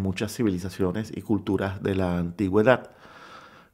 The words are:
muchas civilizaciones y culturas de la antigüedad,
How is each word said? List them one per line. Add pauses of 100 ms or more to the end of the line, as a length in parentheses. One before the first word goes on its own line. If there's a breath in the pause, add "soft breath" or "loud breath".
muchas
civilizaciones
y
culturas
de
la
antigüedad, (840 loud breath)